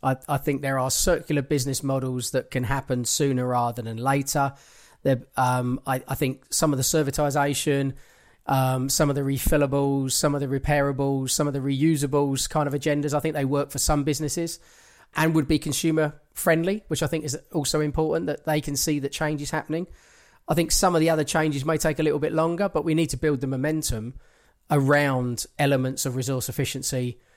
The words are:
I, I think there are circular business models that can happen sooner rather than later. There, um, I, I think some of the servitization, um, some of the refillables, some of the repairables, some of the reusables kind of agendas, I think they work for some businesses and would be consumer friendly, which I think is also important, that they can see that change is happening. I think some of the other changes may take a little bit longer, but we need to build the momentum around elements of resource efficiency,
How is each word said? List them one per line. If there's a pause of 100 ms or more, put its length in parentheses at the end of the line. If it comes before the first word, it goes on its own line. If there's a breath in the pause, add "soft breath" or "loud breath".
I, (120)
I
think
there
are
circular
business
models
that
can
happen
sooner
rather
than
later. (500 loud breath)
There, (120)
um,
I,
I
think
some
of
the
servitization, (520 soft breath)
um,
some
of
the
refillables,
some
of
the
repairables,
some
of
the
reusables
kind
of
agendas,
I
think
they
work
for
some
businesses (560 soft breath)
and
would
be
consumer (120)
friendly,
which
I
think
is (160)
also
important,
that
they
can
see
that
change
is
happening. (600 soft breath)
I
think
some
of
the
other
changes
may
take
a
little
bit
longer,
but
we
need
to
build
the
momentum (560 soft breath)
around (100)
elements
of
resource
efficiency, (180 soft breath)